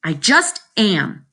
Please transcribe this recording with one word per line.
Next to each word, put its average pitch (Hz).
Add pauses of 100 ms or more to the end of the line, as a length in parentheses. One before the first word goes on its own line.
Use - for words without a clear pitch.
I 160
just 285 (160)
am 190